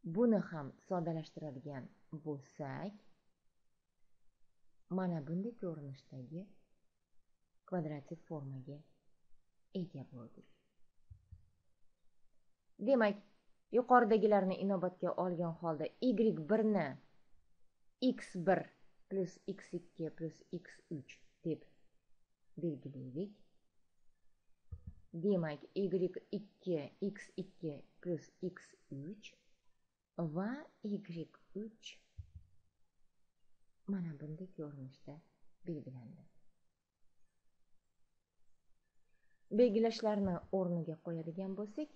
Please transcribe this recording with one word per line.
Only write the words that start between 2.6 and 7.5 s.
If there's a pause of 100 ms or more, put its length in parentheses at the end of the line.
mana
bunday (100)
ko'rinishdagi (1300)